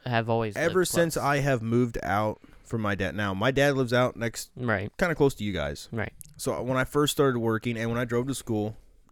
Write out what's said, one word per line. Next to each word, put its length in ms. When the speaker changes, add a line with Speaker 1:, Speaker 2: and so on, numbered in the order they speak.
Speaker 1:
I 40
have 200
always 280
Speaker 2:
ever 220
Speaker 1:
lived 120
Speaker 2:
since 240
Speaker 1:
close. 100
Speaker 2:
I 120
have 240
moved 420
out 380
from 160
my 140
dad. 200
Now, 180
my 180
dad 260
lives 160
out 240
next, 380
Speaker 1:
Right. 420
Speaker 2:
kinda 180
close 200
to 100
you 80
guys. 380
Speaker 1:
Right. 220
Speaker 2:
So 240
when 160
I 60
first 300
started 260
working 380
and 120
when 100
I 60
drove 220
to 80
school, 420